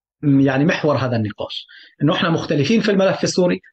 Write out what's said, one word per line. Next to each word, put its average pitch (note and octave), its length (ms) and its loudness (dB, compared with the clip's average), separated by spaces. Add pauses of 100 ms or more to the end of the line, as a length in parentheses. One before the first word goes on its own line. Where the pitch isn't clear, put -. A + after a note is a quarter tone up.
(240)
يعني C#3 420 2
محور D3 300 0
هذا A#2+ 200 -2
النقاش، - 500 -6 (380)
إنه D3+ 100 2
إحنا F3+ 160 -2
مختلفين E3 520 0
في G#3+ 100 0
الملف F#3+ 320 0
السوري، F#3 360 0 (140)